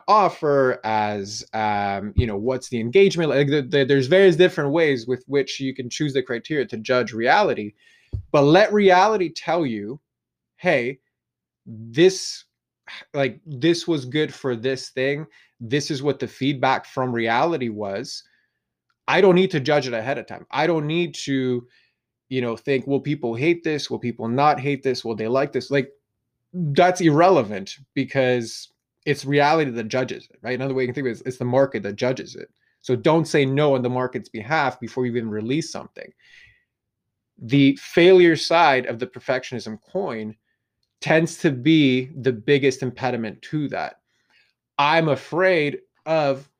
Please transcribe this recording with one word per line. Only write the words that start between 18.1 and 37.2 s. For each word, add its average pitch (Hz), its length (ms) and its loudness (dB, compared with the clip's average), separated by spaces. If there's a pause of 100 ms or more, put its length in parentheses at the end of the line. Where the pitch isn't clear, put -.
I 165 140 4
don't 185 120 8
need 185 180 4
to 151 80 -2
judge 143 260 0
it 120 80 -4
ahead 120 240 -4
of 104 80 -10
time. - 240 -16
I 147 160 0
don't 156 200 -2
need 170 280 -4 (100)
to, 127 420 -2 (640)
you 131 120 -4
know, 117 160 -4
think, 135 300 -2
"Will 139 140 0
people 143 340 -4
hate 170 300 -2
this? 151 260 -4
Will 117 80 -6
people 117 300 -6
not 139 320 2
hate 139 220 -4
this? 127 220 -4
Will 113 120 -6
they 110 120 -6
like 135 240 -2
this?" - 180 -6
Like, 139 200 -2 (640)
that's 180 480 2
irrelevant 143 800 2 (160)
because 127 760 -2 (380)
it's 143 180 -4
reality 143 460 2
that 113 180 -8
judges 127 420 -6
it, - 120 -20
right? 123 120 -6
Another 131 200 -6
way 131 80 -2
you 123 60 -2
can 123 60 -8
think 139 120 -6
of 120 60 -4
it - 0 -
is - 100 -14
it's 131 160 -10
the 127 80 -4
market 123 380 0
that 101 120 -8
judges 123 400 -4
it. - 140 -18 (320)
So 127 120 -2
don't 156 300 2
say 147 220 2
no 139 280 2
on 127 60 0
the 123 80 -4
market's 127 400 -6
behalf 131 500 -4
before 127 280 -6
you 117 60 -4
even 113 180 -4
release 120 420 -4
something. - 400 -16 (1300)